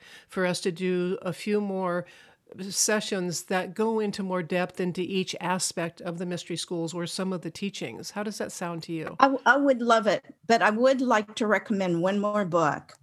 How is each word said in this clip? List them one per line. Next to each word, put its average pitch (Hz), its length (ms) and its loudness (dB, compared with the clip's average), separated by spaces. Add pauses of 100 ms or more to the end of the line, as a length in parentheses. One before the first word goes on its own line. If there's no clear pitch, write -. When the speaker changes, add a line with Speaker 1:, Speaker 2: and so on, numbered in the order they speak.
(280)
Speaker 1:
for 185 180 -2
us 180 140 0
to 196 100 -2
do 180 520 -2
a 180 100 -4
few 208 280 -2
more 190 460 -2 (640)
sessions 190 760 0
that 185 300 -2
go 220 240 2
into 208 240 -2
more 185 220 -2
depth 180 340 -2
into 180 220 -2
each 185 400 -2
aspect 175 600 -4
of 170 180 -8
the 185 80 -4
mystery 175 300 -6
schools 165 380 -4
or 175 140 -4
some 190 240 -4
of 180 80 -4
the 175 100 -8
teachings. 180 640 -8
How 202 100 -6
does 208 160 -6
that 214 140 -6
sound 170 320 -8
to 170 80 -8
you? 160 260 -6
Speaker 2:
I, 262 60 8
w-, 269 200 2
I 247 120 8
would 277 260 4
love 226 240 4
it, 175 160 2 (240)
but 226 160 6
I 202 80 6
would 254 300 4
like 220 340 2
to 233 140 0
recommend 190 540 2
one 196 180 2
more 208 240 0
book. 160 480 0 (100)